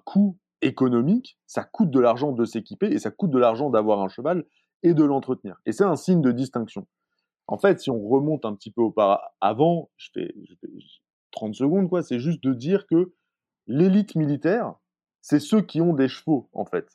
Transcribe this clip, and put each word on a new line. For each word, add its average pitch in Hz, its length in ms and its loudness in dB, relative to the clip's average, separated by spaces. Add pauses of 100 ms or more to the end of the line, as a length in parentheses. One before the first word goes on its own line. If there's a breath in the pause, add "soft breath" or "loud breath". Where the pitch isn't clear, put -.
coût 196 320 0 (240)
économique, 131 840 0
ça - 160 -8
coûte - 280 -2
de 131 100 4
l'argent 120 320 2
de 120 120 -2
s'équiper, 107 420 -6
et - 120 -2
ça - 140 -6
coûte 190 180 -2
de 131 80 0
l'argent 120 320 2
d'avoir 107 300 2
un 95 80 -4
cheval 156 360 -6 (380)
et 170 100 4
de 156 120 4
l'entretenir. 131 640 -2
Et - 60 -4
c'est - 120 0
un 185 100 2
signe 175 260 0
de 131 120 2
distinction. 117 560 -6 (580)
En - 120 -8
fait, 190 200 4
si - 120 -6
on 117 180 -4
remonte 139 360 0
un 107 120 -6
petit 107 160 -20
peu - 80 -6
aupara-, 104 600 0
avant, 143 560 0
je - 160 -20
fais, - 220 -10 (140)
je - 120 -20
fais - 120 -16 (580)
trente 107 240 -10
secondes, 165 340 0
quoi, 175 140 -2
c'est - 180 -6
juste 156 240 -4
de 135 100 0
dire 160 320 -2
que 175 260 0 (540)
l'élite 190 480 2
militaire, 156 600 -2 (460)
c'est 147 200 0
ceux 214 200 2
qui 160 200 -4
ont 170 120 2
des 135 160 2
chevaux, 131 440 -4
en 101 120 -8
fait. - 300 -6